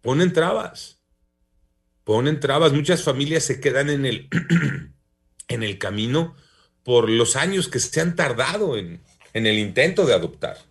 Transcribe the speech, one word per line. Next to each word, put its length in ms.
ponen 300
trabas, 680
ponen 360
trabas. 320
Muchas 320
familias 400
se 160
quedan 300
en 160
el, 240
<clears throat> 1160
en 160
el 140
camino 580
por 260
los 260
años 320
que 120
se 220
han 140
tardado 600
en, 260
en 120
el 140
intento 460
de 80
adoptar. 440